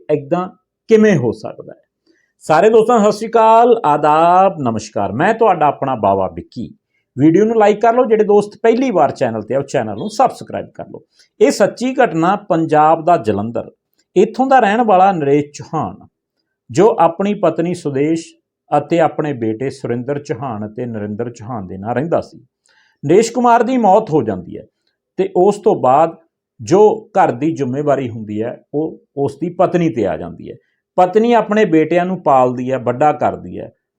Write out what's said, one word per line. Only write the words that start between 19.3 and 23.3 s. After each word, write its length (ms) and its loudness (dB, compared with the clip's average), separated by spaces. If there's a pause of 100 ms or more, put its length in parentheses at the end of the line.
ਬੇਟੇ 360 -4
ਸੁਰਿੰਦਰ 540 -8
ਚੌਹਾਨ 440 -10
ਅਤੇ 180 -10
ਨਰਿੰਦਰ 440 -8
ਚੌਹਾਨ 380 -14
ਦੇ 100 -14
ਨਾਲ 180 -6
ਰਹਿੰਦਾ 260 -2
ਸੀ। 240 -18 (600)
ਨਰੇਸ਼ 260 4